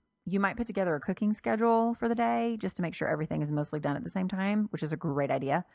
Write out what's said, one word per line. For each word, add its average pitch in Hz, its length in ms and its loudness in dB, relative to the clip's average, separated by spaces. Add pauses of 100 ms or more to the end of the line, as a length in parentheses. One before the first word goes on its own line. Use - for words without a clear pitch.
(240)
you 190 160 0
might 196 160 0
put 233 100 -4
together 185 280 0
a 147 60 0
cooking 208 340 0
schedule 226 600 2
for 233 140 -2
the 233 60 0
day 233 440 0
just 190 180 -4
to 185 60 -2
make 165 120 -2
sure - 120 -4
everything 156 360 0
is 147 100 -2
mostly 147 260 -2
done 147 180 -2
at 131 80 -6
the 170 60 -8
same 185 160 -2
time, 202 440 0
which 165 120 -6
is 156 100 -2
a 156 40 -2
great 143 340 0
idea. 135 340 0 (100)